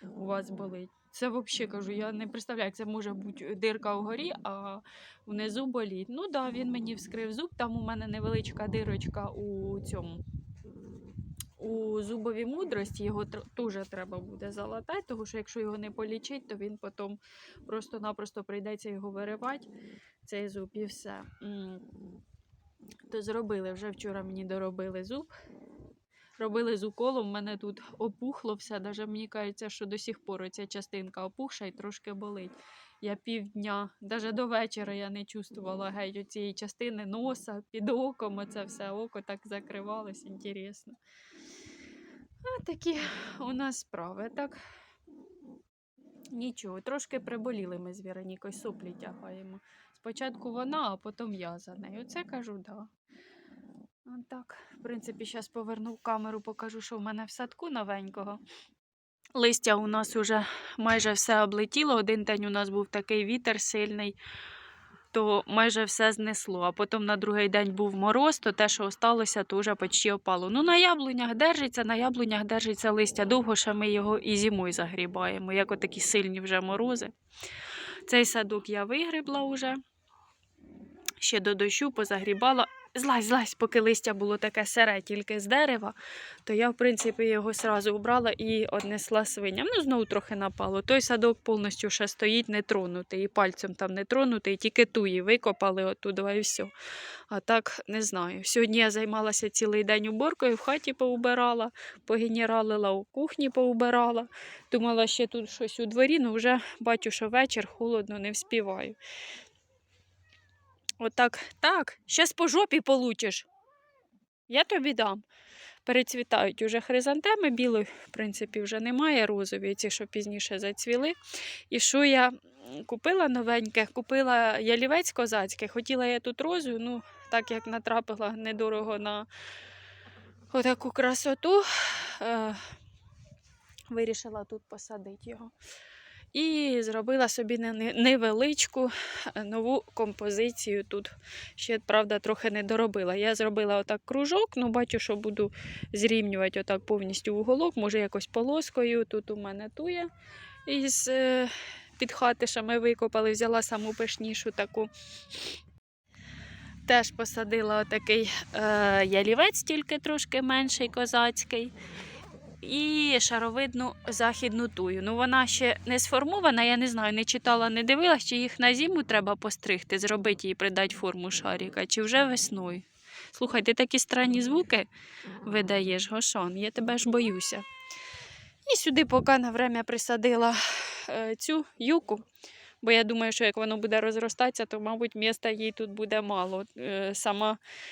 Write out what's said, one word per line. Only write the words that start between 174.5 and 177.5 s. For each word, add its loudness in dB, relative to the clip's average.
видаєш, 0
Гошон, -2
я -4
тебе -2
ж 0
боюся. 0